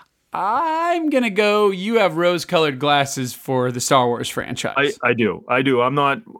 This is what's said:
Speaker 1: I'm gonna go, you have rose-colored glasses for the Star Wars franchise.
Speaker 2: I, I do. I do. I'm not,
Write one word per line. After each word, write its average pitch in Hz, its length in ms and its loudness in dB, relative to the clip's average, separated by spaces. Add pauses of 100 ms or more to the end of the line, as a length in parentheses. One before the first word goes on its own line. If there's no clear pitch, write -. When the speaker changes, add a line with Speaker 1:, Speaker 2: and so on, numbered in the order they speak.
(340)
Speaker 1:
I'm 320 760 -2
gonna 254 200 0
go, 208 420 2
you 196 240 -2
have 180 220 2
rose-colored 165 640 0
glasses 135 540 0
for 127 380 -2
the 123 80 -6
Star 127 280 4
Wars 120 220 -2
franchise. - 720 -4
Speaker 2:
I, 120 80 2
I 123 40 4
do. 107 340 -2
I 123 140 0
do. 131 200 2
I'm 127 140 0
not, 139 260 0 (180)